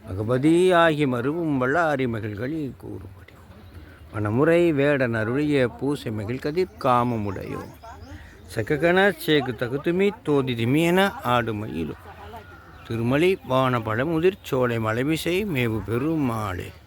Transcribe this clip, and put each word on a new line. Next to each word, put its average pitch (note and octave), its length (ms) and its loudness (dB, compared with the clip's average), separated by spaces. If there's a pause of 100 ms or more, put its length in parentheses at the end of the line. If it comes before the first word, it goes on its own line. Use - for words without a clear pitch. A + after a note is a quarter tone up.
பகவதி C3 640 2
ஆகி E3 340 4
மருவும் C#3+ 520 -2
வல்லாரி C#3 500 0
மகிழ்களில் A#2 720 -6
கூறுபடி. G#2 560 -16 (800)
வனமுறை D3+ 580 2
வேடன் C#3 420 2
அருளிய C3 540 0
பூசை C3+ 440 -4
மகிழ் A2 280 -6
கதிர் F3 280 -2 (120)
காமமுடையோ. G#2+ 840 0 (840)
சக்ககன E3+ 600 2
சேக்கு - 160 -6
தகுதுமி C#3+ 840 0 (160)
தோதிதுமி C3 580 2
என F#3 280 4 (120)
ஆடுமயிலோ. A#2+ 680 -2 (920)
திருமலி C#3 600 2
வான B2+ 320 2
பழமுதிர் D#3+ 640 0
சோலை B2 380 0
மலைமிசை D3+ 680 0
மேவு A#2+ 420 0
பெருமாளே. A2+ 840 -2 (160)